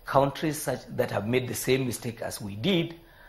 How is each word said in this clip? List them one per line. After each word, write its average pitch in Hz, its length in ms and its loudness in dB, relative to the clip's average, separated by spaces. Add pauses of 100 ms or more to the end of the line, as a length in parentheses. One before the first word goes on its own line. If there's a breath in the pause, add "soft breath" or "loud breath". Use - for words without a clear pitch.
countries 143 560 2
such 127 200 -2 (140)
that 120 140 2
have 104 180 -2
made 123 200 2
the 117 80 -4
same 131 320 2
mistake 113 340 -6
as - 180 -6
we 101 160 -8
did 165 380 2 (360 loud breath)